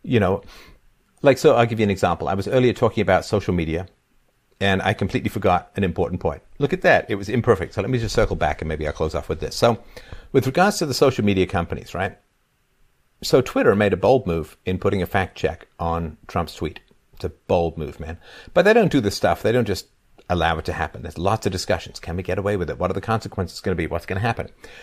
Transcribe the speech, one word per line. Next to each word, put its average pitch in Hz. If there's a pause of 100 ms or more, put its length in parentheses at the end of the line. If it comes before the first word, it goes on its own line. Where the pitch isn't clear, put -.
You 135
know, 95 (760)
like, 139
so 147
I'll 117
give 113
you 110
an 101
example. 87
I 82
was 95
earlier 123
talking 110
about 92
social 101
media, 85 (760)
and 95
I 98
completely -
forgot 95
an 98
important 87
point. 76 (160)
Look 143
at 185
that. 143
It 110
was 98
imperfect. 110
So -
let 98
me 127
just 113
circle 104
back, 80
and 80
maybe 78
I'll 73
close 80
off 76
with 82
this. -
So 113 (480)
with 127
regards 180
to 170
the 135
social 135
media 92
companies, -
right? 95 (1040)
So 135
Twitter 165
made 104
a 92
bold 117
move 82
in 92
putting 98
a 85
fact 95
check - (120)
on 82 (100)
Trump's 85
tweet. - (340)
It's -
a 92
bold 85
move, 76
man. 80 (360)
But 175
they 214
don't 220
do 139
this 101
stuff. 87
They 110
don't 120
just 95 (420)
allow 82
it 80
to 85
happen. -
There's 80
lots 95
of 95
discussions. -
Can 85
we 92
get 90
away 101
with 87
it? 71
What 90
are 92
the 98
consequences 101
gonna 92
be? 82
What's 82
gonna 95
happen? - (340)